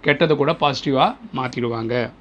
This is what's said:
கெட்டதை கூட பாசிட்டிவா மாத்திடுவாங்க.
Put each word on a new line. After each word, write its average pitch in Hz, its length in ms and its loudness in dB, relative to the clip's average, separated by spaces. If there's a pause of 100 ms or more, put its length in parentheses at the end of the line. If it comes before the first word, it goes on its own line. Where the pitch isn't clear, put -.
கெட்டதை 151 320 2
கூட 147 180 0
பாசிட்டிவா 139 520 2 (300)
மாத்திடுவாங்க. 120 580 -4 (280)